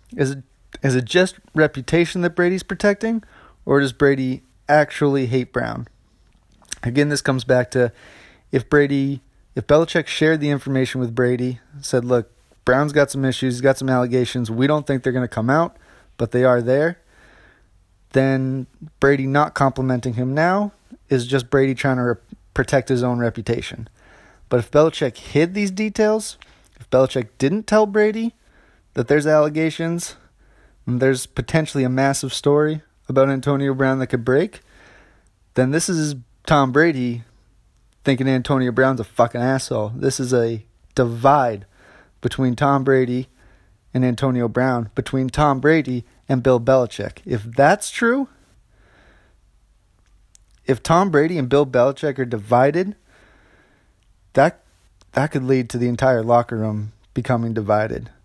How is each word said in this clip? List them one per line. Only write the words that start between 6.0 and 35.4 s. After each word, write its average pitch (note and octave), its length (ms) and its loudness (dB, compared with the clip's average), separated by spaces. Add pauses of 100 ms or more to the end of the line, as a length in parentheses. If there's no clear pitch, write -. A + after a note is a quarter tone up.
Again, C#3 260 0
this C#3+ 140 -4
comes C3 220 -2
back B2 280 2
to B2 200 0 (580)
if C3 180 -2
Brady, C#3 520 2 (340)
if A#2+ 140 -6
Belichick D#3+ 400 2
shared D#3 320 0
the D3 100 -2
information C3 500 -2
with A#2 140 -6
Brady, B2 460 -2 (200)
said, B2+ 240 -2
"Look, B2 280 -2 (320)
Brown's C#3 280 2
got C#3+ 200 2
some C#3 120 -4
issues, B2+ 300 -2
he's B2 60 -10
got C3+ 180 2
some C3+ 100 -4
allegations. B2 640 0
We A#2 160 0
don't D3 200 0
think C3+ 160 -2
they're C3 100 -2
gonna B2+ 160 -2
come A2+ 200 -4
out, D#3+ 280 2 (420)
but A2+ 140 -4
they B2+ 120 2
are B2 160 4
there," C#3+ 380 0 (1120)
then C3 540 -2 (340)
Brady C3+ 260 2
not C#3+ 280 0
complimenting C3 600 -2
him B2+ 200 -4
now F#3 380 0 (360)
is B2 180 0
just B2+ 220 -4
Brady C3+ 260 2
trying C3 220 -2
to B2+ 60 -2
re-, A#2+ 340 -4 (160)
protect C3+ 380 -2
his B2 120 0
own B2 180 -2
reputation. A#2 680 -6 (640)
But B2+ 80 2
if A2+ 120 -6
Belichick D3+ 460 2
hid E3+ 380 -2
these G#3 160 -2
details, G#3+ 640 -2 (420)
if - 120 -16
Belichick B2+ 380 2 (100)
didn't F#3+ 280 -2
tell G#3+ 200 4
Brady G#3+ 480 -2 (580)
that B2 160 -4
there's D3 180 2
allegations, D#3 880 0 (680)
and B2 160 -2
there's C3 240 0
potentially D3+ 600 -4
a B2+ 40 -2
massive C3+ 460 -2
story D3+ 480 0 (260)
about C3+ 220 4
Antonio C#3 420 0
Brown C3+ 280 0
that B2+ 80 -4
could A#2+ 180 -4
break, C#3+ 340 0 (960)